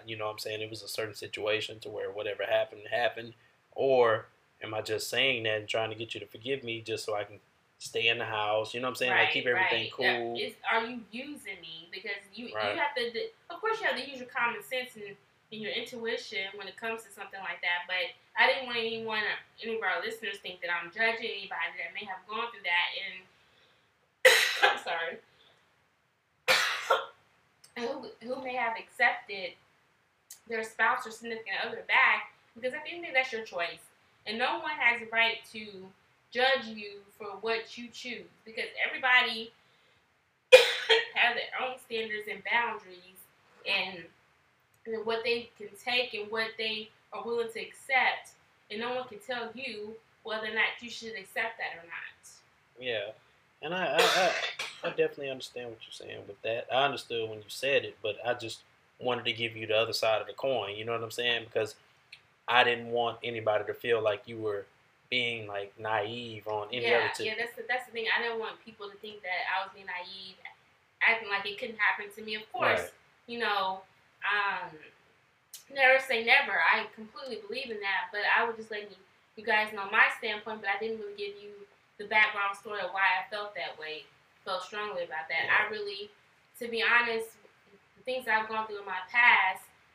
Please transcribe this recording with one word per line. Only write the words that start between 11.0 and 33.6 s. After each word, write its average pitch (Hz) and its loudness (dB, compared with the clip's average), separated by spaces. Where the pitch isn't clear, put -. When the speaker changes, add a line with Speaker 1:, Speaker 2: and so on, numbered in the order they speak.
Speaker 2:
using 233 -10
me? 165 -16
Because 202 -8
you, 226 -10
Speaker 1:
Right. 208 2
Speaker 2:
you 339 -2
have - 0
to, 233 -2
d-, - -4
of 339 -10
course, 440 0
you 330 2
have 254 2
to 269 -6
use 269 -10
your 247 -12
common 220 -2
sense 254 -6
and, 208 -12
and 214 -10
your 202 -4
intuition 226 -4
when 202 -10
it - -14
comes 226 -6
to - -20
something 190 -12
like 180 -8
that. 180 0
But 185 -2
I 233 8
didn't 262 2
want 240 -2
anyone, 226 -2
any 226 -4
of 208 -4
our 180 2
listeners 208 -6
think 180 -12
that 175 -2
I'm 170 -2
judging 226 2
anybody 180 -4
that 170 -8
may 202 -10
have 185 -8
gone 226 -2
through 208 -18
that 175 2
and, 190 -8
<coughs> - -
I'm - 6
sorry, - -4
<coughs> - 0
and 240 -4
who, 262 -4
who 262 -6
may 254 -4
have 226 -2
accepted 202 0
their 226 -2
spouse 226 2
or 226 -10
significant 226 -8
other 226 -8
back, 226 4
because 247 -4
at 294 -8
the 330 -10
end 349 -10
of 320 -8
the - -10
day, - -
that's 254 4
your 220 -4
choice. 170 -4